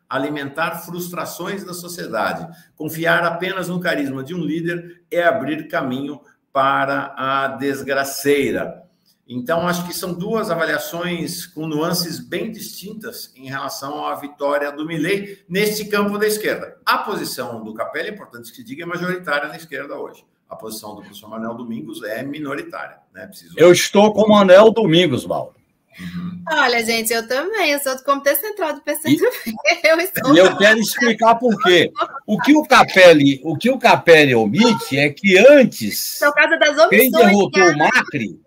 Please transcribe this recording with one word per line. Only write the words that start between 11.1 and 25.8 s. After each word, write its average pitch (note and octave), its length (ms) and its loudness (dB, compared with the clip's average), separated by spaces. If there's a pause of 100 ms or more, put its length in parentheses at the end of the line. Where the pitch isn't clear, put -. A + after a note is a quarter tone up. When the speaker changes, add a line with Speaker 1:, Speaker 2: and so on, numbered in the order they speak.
Speaker 1:
com D#3 220 -12
nuances E3 500 -4
bem G3 340 -10
distintas - 840 -16
em C3 120 -20
relação C#3 560 -10
à D3 120 -6
vitória C#3+ 560 -4
do D3+ 160 -10
Milei E3+ 600 -6
neste G#3 380 -2
campo G3+ 320 -2
da G#3 80 -2
esquerda. D#3 580 -4
A A#3+ 140 0
posição B2 680 -10
do A2 120 -14
Capelli, D3+ 340 -8
é - 20 -12
importante A#2+ 380 -20
que - 80 -20
se B2+ 60 -18
diga, C3+ 180 -14
é E3+ 60 -12
majoritária E3+ 600 -6
na E3 100 -14
esquerda C#3+ 380 -14
hoje. - 300 -16 (240)
A F#2 60 -18
posição A2 400 -14
do G2+ 60 -20
professor G#2+ 280 -20
Manuel A2+ 240 -10
Domingos B2 480 -12
é A2+ 220 -8
minoritária, C#3+ 720 -12 (160)
né? G2 140 -20
Preciso - 280 -20
Speaker 2:
Eu E3+ 160 8
estou G#3 400 4
com G#3 120 2
o G#3 60 2
Manuel G#3 420 8
Domingos, E3 560 2
Mauro. D#2 260 -6 (460)